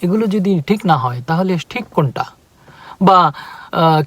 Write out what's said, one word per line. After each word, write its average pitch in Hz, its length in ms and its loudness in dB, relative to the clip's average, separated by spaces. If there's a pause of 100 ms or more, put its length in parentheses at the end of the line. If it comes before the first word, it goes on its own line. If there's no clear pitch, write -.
এগুলো 214 240 0
যদি 190 400 0
ঠিক 208 200 -2
না 160 100 4
হয়, 123 300 -4
তাহলে 180 320 0 (100)
ঠিক 247 160 -10
কোনটা? - 400 -2 (800)
বা, 180 300 6 (400)
আহ, 156 340 2